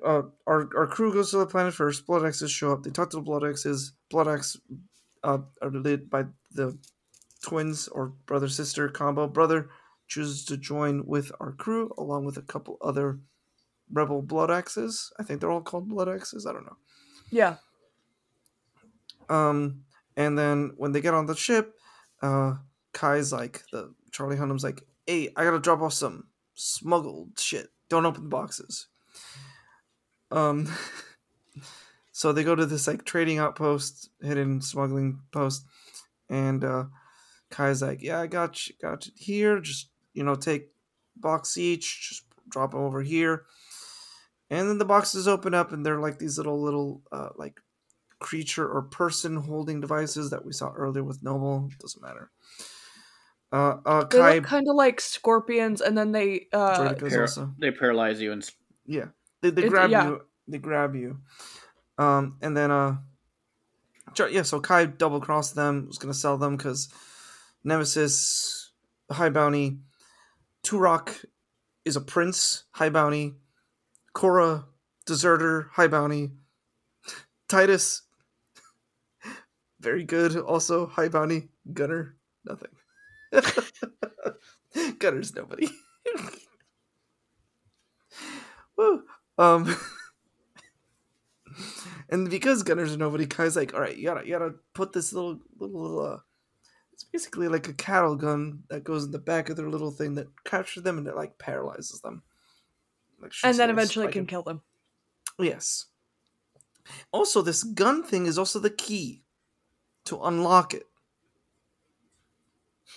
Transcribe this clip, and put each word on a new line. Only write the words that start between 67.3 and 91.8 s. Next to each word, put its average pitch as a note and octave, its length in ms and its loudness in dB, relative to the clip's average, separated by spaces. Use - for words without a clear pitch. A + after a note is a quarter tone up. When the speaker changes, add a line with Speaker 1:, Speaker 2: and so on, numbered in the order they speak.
Speaker 1:
Nemesis, - 1080 0
High D#3+ 200 2
Bounty, C#3+ 500 2
Turok F#3 640 2
is D3 120 0
a C#3+ 40 -2
prince, - 720 0
High D#3+ 180 2
Bounty, D3 460 0
Korra, E3 520 4
deserter, D#3+ 560 4
High E3+ 160 8
Bounty, D3 440 0
Titus, F#3+ 540 6
very C#3 260 -2
good, E3 320 2
also E3+ 500 0
High E3 220 0
Bounty, D#3+ 400 0
Gunner, D3 440 -4
nothing. - 300 -14
<laughs> - 1700 -2
Gunner's D#3+ 360 0
nobody. - 340 -6
<laughs> A#4+ 60 -4
Woo. G#4 280 4
Um, E3+ 380 8
<laughs> - 40 -8